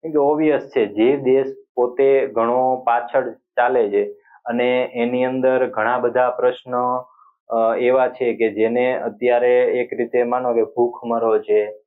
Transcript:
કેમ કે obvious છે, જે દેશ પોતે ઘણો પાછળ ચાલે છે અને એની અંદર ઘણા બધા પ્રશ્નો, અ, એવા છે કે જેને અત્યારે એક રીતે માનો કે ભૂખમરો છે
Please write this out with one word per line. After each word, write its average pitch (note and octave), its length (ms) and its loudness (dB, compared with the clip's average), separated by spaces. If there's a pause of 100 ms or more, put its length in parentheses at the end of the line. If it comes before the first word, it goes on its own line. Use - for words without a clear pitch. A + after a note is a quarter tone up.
કેમ E3 60 -8
કે D3+ 60 0
obvious D3 420 2
છે, - 260 -2
જે A2 320 2
દેશ C3 300 2 (280)
પોતે C3+ 520 2
ઘણો B2 480 0
પાછળ B2 560 -2
ચાલે A#2+ 580 0
છે G2+ 140 2 (420)
અને B2 480 -2
એની B2 300 -2
અંદર B2+ 460 0
ઘણા A#2 300 -2
બધા B2 300 0
પ્રશ્નો, B2 760 -4 (440)
અ, A2+ 260 0
એવા B2+ 320 2
છે A#2+ 260 -2
કે A2 180 0
જેને A#2+ 460 0
અત્યારે B2 640 2
એક B2 300 -2
રીતે A#2+ 300 -2
માનો B2 300 -2
કે A#2 100 2
ભૂખમરો A#2 760 0
છે G#2 340 0 (140)